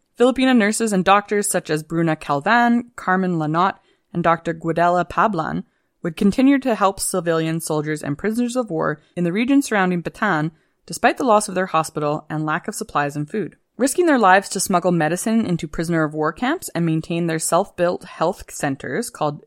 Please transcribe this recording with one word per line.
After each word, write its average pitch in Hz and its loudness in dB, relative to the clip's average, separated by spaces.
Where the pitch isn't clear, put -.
Filipina 262 4
nurses 214 2
and 185 2
doctors 202 2
such - -4
as 156 -2
Bruna 165 0
Calvan, 233 0
Carmen 185 0
Lanot, 160 0
and 170 -2
Doctor 170 0
Guadella 170 0
Pablan 165 -2
would 170 -6
continue 262 4
to 262 0
help 196 0
civilian 165 -2
soldiers 151 -4
and 147 -6
prisoners 233 -2
of 247 -2
war 160 -4
in 175 0
the 170 0
region 254 2
surrounding 180 0
Bataan, 160 -2
despite 233 0
the 294 -2
loss 208 4
of 185 -8
their 185 0
hospital 156 -2
and 156 -4
lack 160 -4
of 214 -10
supplies 147 -4
and 147 -6
food. 208 -6
Risking 277 0
their 285 4
lives 196 6
to 196 -6
smuggle 180 0
medicine 175 0
into 165 -4
prisoner 165 -2
of 151 -2
war 156 -2
camps 269 -4
and 170 -2
maintain 165 -2
their 160 -2
self-built 180 0
health - -4
centers 143 -6
called 151 -6